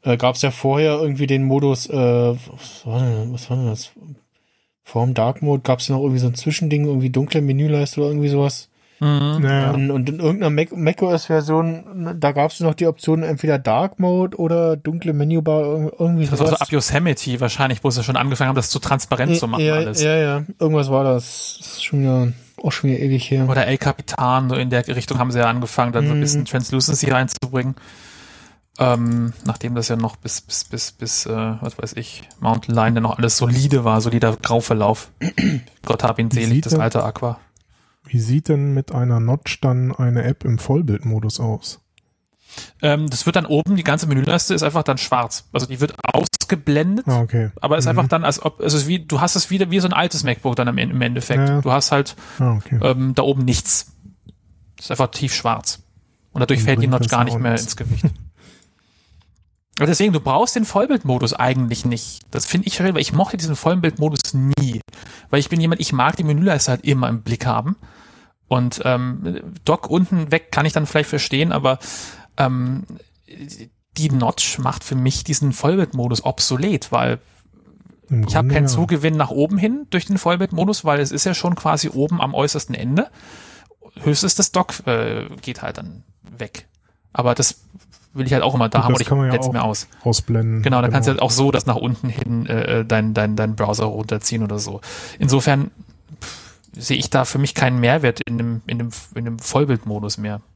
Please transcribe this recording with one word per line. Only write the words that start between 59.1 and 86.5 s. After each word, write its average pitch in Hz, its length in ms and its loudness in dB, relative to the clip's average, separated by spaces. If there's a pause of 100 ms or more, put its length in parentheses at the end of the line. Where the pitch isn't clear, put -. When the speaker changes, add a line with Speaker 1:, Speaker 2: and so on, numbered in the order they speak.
Speaker 2:
Aber 147 100 2
deswegen, 196 240 2
du 156 80 2
brauchst 156 380 0
den 220 80 0
Vollbildmodus 143 680 0
eigentlich 123 520 0
nicht. - 460 -4
Das - 140 -6
finde 185 220 0
ich - 60 -4
schön, 185 200 0
weil 151 80 0
ich - 120 -2
mochte 190 240 2
diesen 160 180 -2
Vollbildmodus 156 800 0
nie. 135 480 0 (480)
Weil 139 100 4
ich 143 80 -2
bin 165 140 2
jemand, 165 180 2
ich - 140 -2
mag 135 240 2
die 175 80 -2
Menüleiste 151 460 2
halt 123 120 -2
immer 131 240 2
im 113 140 -2
Blick 117 240 -4
haben. 120 320 0 (720)
Und, 123 340 0
ähm, 127 580 -2 (220)
Dock - 260 0
unten 170 420 2
weg 165 200 0
kann 143 140 0
ich 151 80 0
dann 151 120 2
vielleicht 151 240 0
verstehen, 147 440 0
aber, 135 260 2 (560)
ähm, 127 480 0 (1120)
die 156 120 0
Notch 123 500 0
macht 127 240 -4
für - 120 -6
mich 131 280 0
diesen 143 300 0
Vollbildmodus 135 720 0
obsolet, 135 640 -2
weil 123 280 0 (880)
Speaker 3:
Im 113 180 2
Speaker 2:
ich - 80 -2
hab 156 60 4
Speaker 3:
Grunde 135 140 2
Speaker 2:
keinen 147 100 4
Speaker 3:
ja. 135 40 2
Speaker 2:
Zugewinn 160 460 2
nach 147 140 0
oben 160 280 2
hin 240 340 0
durch 175 160 0
den 196 100 0
Vollbildmodus, 185 640 0
weil 147 160 2
es 139 120 0
ist 139 120 -2
ja 185 100 0
schon 175 220 0
quasi 156 340 0
oben 156 300 0
am 139 140 0
äußersten 143 420 -2
Ende. 143 340 0 (920)
Höchstens 151 340 0
das 185 160 2
Dock, - 360 -2
äh, 110 380 -2 (160)
geht - 200 -12
halt - 160 -10
dann 90 260 -14 (340)
weg. - 300 -14 (460)